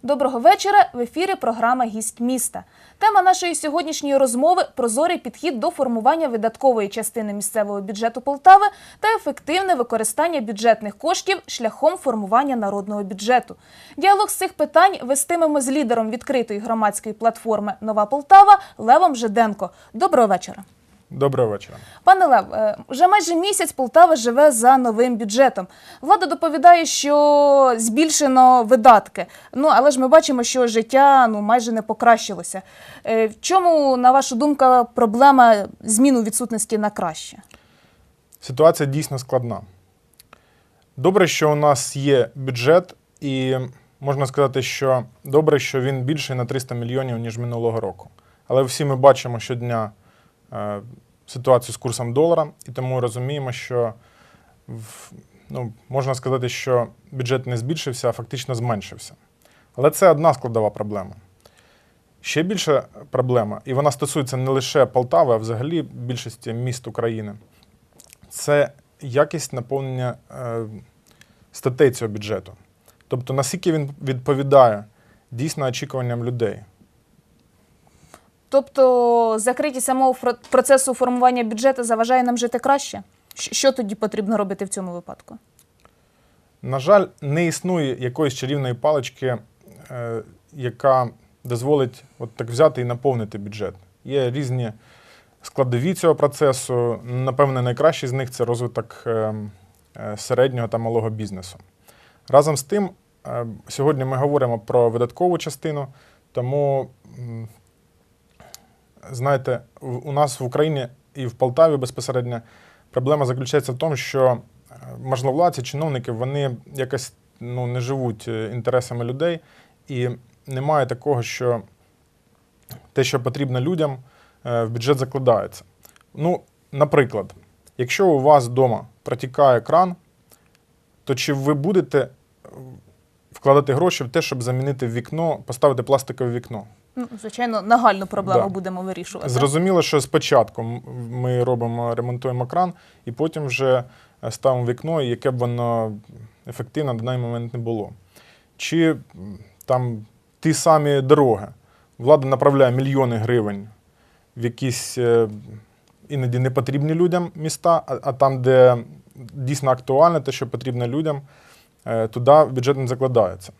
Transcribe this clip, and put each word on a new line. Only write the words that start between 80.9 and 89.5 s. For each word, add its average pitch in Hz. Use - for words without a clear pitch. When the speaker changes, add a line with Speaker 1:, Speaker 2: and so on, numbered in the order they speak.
Speaker 1:
формування 247
бюджету 240
заважає 233
нам 247
жити 240
краще? 262
Щ-, -
що 269
тоді 220
потрібно 214
робити 202
в 190
цьому 185
випадку? -
Speaker 2:
На 131
жаль, 180
не 151
існує 160
якоїсь 127
чарівної 135
палички, 131